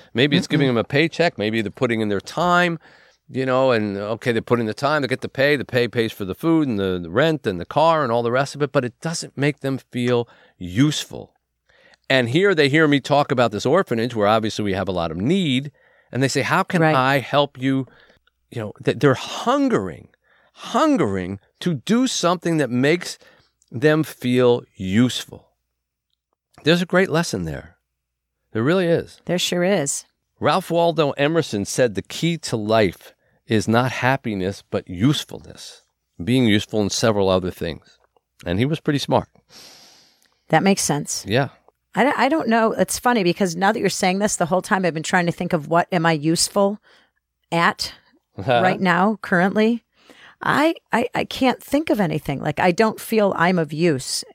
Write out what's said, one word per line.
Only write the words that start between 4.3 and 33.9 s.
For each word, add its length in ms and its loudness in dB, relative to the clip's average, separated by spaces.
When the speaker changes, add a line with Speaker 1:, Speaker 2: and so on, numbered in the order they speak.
Speaker 1:
they 100 0
put 180 0
in 60 -2
the 80 -4
time, 300 -2
they 40 -2
get 140 -4
the 80 -8
pay, 260 0
the 100 -2
pay 220 0
pays 240 -2
for 140 -10
the 80 -4
food 340 0
and 120 -2
the, 220 0
the 100 -10
rent 340 0
and 160 -2
the 40 -8
car 380 2
and 80 -2
all 120 0
the 80 -2
rest 240 -2
of 80 -4
it, 80 -4
but 120 0
it 160 -8
doesn't 380 -8
make 220 -2
them 180 -4
feel 500 -2
useful. 760 -2
And 200 2
here 260 2
they 120 4
hear 200 4
me 120 4
talk 320 2
about 200 2
this 140 -4
orphanage 500 0
where 120 2
obviously 380 0
we 80 -2
have 140 -4
a 60 -2
lot 180 -2
of 60 -8
need, 540 -2
and 120 -2
they 40 2
say, 140 -2
"How 220 0
can 180 -2
Speaker 2:
Right. 140 2
Speaker 1:
I 240 2
help 420 -2
you?" 240 -2
You 120 -10
know, 120 -10
th-, 160 -2
they're 140 4
hungering, 960 -2
hungering 840 0
to 140 -2
do 320 2
something 500 0
that 120 0
makes 480 0
them 320 2
feel 600 2
useful. 760 0
There's 180 4
a 40 -4
great 240 2
lesson 360 -2
there. 320 -12
There 120 -4
really 240 0
is. 380 -2
Speaker 2:
There 140 -2
sure 240 -2
is. 400 -2
Speaker 1:
Ralph 280 0
Waldo 420 2
Emerson 540 0
said 300 0
the 60 -6
key 380 -4
to 180 -6
life 560 0
is 220 0
not 220 2